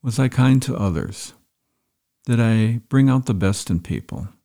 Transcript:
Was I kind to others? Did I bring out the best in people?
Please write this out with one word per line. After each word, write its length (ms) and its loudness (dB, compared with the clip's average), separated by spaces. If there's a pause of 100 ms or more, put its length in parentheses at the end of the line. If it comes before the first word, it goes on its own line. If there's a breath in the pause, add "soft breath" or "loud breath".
Was 180 -4
I 100 2
kind 320 4
to 160 -4
others? 560 -4 (920)
Did 140 0
I 480 2
bring 220 4
out 160 0
the 80 -2
best 380 -2
in 80 0
people? 500 -8 (160)